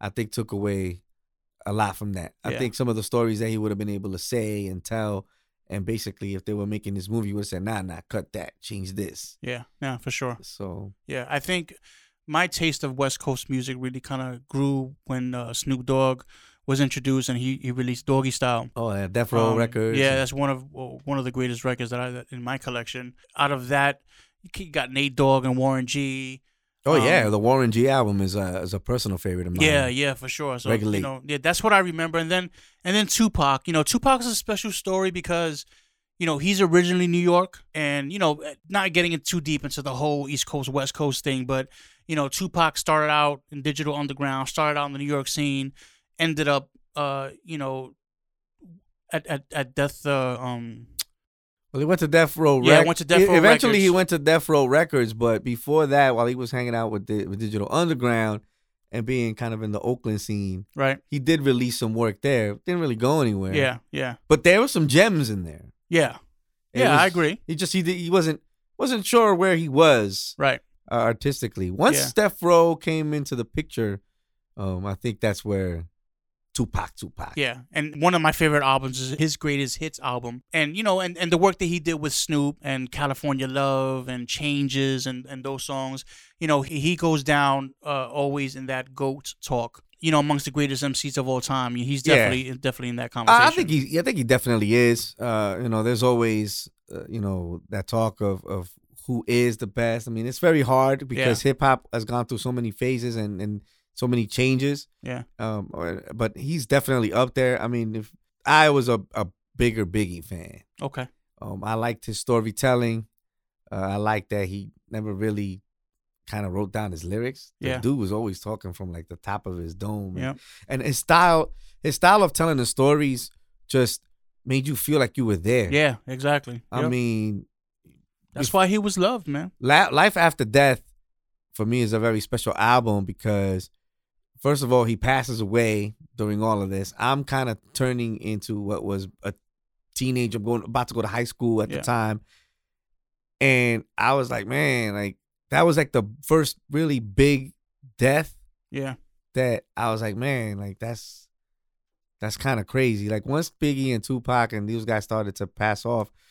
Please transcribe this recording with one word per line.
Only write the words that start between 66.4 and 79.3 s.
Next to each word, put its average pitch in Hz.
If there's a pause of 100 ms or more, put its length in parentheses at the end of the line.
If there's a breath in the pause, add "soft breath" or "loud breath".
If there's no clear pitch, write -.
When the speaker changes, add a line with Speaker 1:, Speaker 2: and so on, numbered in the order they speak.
Speaker 1:
It 123
Speaker 2:
Yeah, 160
I 180
Speaker 1:
was, 185
Speaker 2:
agree. 170
Speaker 1:
he 185
just, 165
he, 185
di-, 175
he 170
wasn't, 160 (360)
wasn't 247
sure 226
where 185
he 165
was, 131
Speaker 2:
Right. 135 (300)
Speaker 1:
uh, 120
artistically. 113
Once 143
Speaker 2:
Yeah. 135
Speaker 1:
Death 208
Row 170
came 156
into 143
the 117
picture, 107 (560)
um, 95
I 98
think 107
that's 104
where 92 (680)
Tupac, -
Tupac. -
Speaker 2:
Yeah, 127 (120)
and 151
one 180
of 170
my 156
favorite 151
albums 135
is 131
his 156